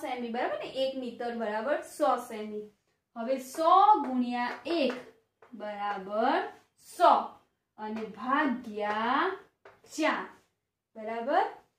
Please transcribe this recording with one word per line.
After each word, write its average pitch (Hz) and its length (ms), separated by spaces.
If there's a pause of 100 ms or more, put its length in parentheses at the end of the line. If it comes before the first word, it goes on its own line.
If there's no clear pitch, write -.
સેમી, 247 320
બરાબર 381 300
ને? - 40 (140)
એક 262 220
મીટર 240 340
બરાબર 226 420 (140)
સો 269 180 (140)
સેમી. 214 360 (520)
હવે 247 240
સો 320 340 (320)
ગુણ્યા 247 460 (260)
એક 254 180 (640)
બરાબર 208 800 (540)
સો 339 240 (640)
અને 214 280 (140)
ભાગ્યા 233 1040 (720)
ચાર, 311 260 (720)
બરાબર? 233 500 (340)